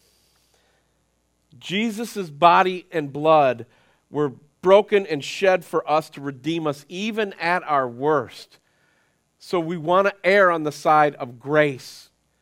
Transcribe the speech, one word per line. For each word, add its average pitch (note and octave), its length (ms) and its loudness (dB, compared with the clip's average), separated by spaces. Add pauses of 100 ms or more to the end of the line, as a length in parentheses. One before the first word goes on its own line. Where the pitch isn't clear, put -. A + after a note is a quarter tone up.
(1600)
Jesus' G3+ 720 -6
body F3 600 2
and D3+ 200 -6
blood C#3+ 540 2 (440)
were C#3 240 -4 (280)
broken G3 440 4
and D3+ 180 -6
shed F#3 400 0
for - 260 -4
us D3+ 200 0
to - 100 -18
redeem C#3+ 460 -6
us D3 220 -6
even G#3 460 -6
at F3 300 -2
our C#3 240 -2
worst. B2+ 720 -4 (800)
So - 200 -6
we E3+ 200 -4
want F3 280 0
to G3+ 160 -2
err F#3+ 280 4
on E3 140 -2
the D3+ 80 -4
side D3+ 420 2
of B2 260 -14
grace D3 680 -2 (320)